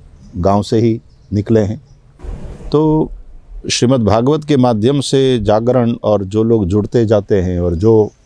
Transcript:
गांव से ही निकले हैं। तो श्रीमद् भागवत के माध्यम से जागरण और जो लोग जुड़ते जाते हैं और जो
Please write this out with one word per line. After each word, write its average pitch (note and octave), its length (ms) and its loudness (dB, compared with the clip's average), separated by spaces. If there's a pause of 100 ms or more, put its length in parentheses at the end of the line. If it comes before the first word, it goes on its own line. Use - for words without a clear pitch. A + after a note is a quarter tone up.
(380)
गांव G2 260 0
से A#2 160 0
ही A#2 220 0 (320)
निकले G#2 260 2
हैं। G#2+ 220 -2 (880)
तो D#3 400 0 (600)
श्रीमद् B2 320 0
भागवत B2 400 2
के D3 140 0
माध्यम B2 440 2
से C3 380 0
जागरण A#2 540 0 (100)
और G#2 200 0
जो G#2 200 -2
लोग A2+ 220 2
जुड़ते G#2 400 0
जाते G#2 360 2
हैं F2+ 180 -2
और F2 160 -2
जो G#2+ 360 2 (140)